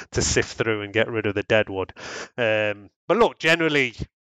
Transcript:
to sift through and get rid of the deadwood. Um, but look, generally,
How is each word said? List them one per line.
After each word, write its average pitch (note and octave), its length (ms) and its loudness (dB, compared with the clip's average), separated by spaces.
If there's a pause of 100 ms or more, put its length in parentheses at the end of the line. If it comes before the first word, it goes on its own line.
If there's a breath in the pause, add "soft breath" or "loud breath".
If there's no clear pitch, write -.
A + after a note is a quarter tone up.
(140 loud breath)
to A#2+ 100 0
sift - 340 0
through A2 260 -2
and G2+ 100 -8
get A2 180 2
rid A2 160 -2
of G2+ 80 -2
the G2+ 100 0
deadwood. G2+ 480 0 (440 loud breath)
Um, G#2+ 540 -2 (160)
but F3 120 2
look, F#3 200 4
generally, D#3 560 2 (300)